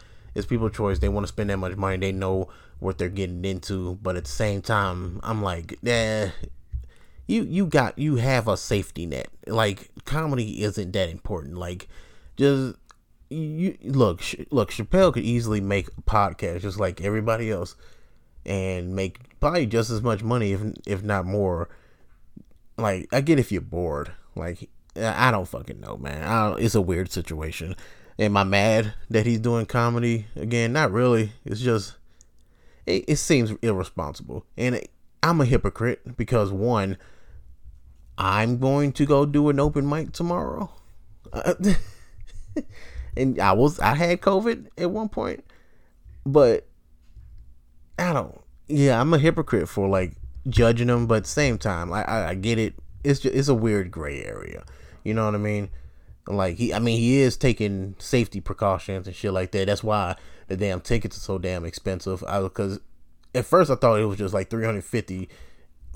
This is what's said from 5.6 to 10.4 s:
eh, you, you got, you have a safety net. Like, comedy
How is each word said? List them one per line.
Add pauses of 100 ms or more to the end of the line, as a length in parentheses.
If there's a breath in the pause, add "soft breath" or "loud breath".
eh, (960 loud breath)
you,
you
got,
you
have
a
safety
net. (200)
Like, (160)
comedy